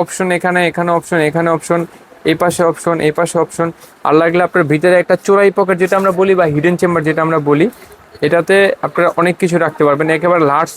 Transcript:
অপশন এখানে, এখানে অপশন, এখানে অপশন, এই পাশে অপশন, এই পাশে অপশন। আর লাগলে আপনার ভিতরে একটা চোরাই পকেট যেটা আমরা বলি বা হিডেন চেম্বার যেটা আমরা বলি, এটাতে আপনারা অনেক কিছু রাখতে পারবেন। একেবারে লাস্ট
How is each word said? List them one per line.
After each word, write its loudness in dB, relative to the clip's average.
অপশন -4
এখানে, -2
এখানে -2
অপশন, -2
এখানে 0
অপশন, -2
এই 2
পাশে 0
অপশন, -4
এই 0
পাশে -2
অপশন। -4
আর 2
লাগলে 0
আপনার 0
ভিতরে 2
একটা 0
চোরাই 4
পকেট 0
যেটা 0
আমরা 2
বলি 2
বা 2
হিডেন 0
চেম্বার 0
যেটা 0
আমরা 0
বলি, 2
এটাতে 0
আপনারা -2
অনেক 0
কিছু 0
রাখতে -2
পারবেন। 0
একেবারে 0
লাস্ট -2